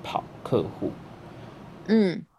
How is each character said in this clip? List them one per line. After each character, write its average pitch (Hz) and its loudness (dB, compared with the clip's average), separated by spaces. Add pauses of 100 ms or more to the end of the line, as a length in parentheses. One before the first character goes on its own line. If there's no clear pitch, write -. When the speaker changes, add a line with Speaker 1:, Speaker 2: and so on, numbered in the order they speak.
Speaker 1:
跑 - -4 (180)
客 107 2
户。 - -4 (960)
Speaker 2:
嗯。 196 6 (140)